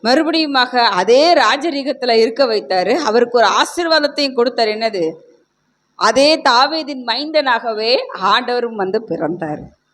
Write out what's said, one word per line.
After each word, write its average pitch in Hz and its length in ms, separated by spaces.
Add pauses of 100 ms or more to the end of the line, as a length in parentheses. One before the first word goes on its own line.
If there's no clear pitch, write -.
மறுபடியுமாக 269 760
அதே 233 540
ராஜரீகத்துல 277 760
இருக்க 226 360
வைத்தாரு, 190 480
அவருக்கு 240 440
ஒரு 214 100
ஆசீர்வாதத்தையும் 294 880
கொடுத்தாரு. 240 400
என்னது? 196 360 (800)
அதே 277 540
தாவீதின் 269 580
மைந்தனாகவே 240 920 (260)
ஆண்டவரும் 233 520
வந்து 202 300
பிறந்தார். 160 800 (120)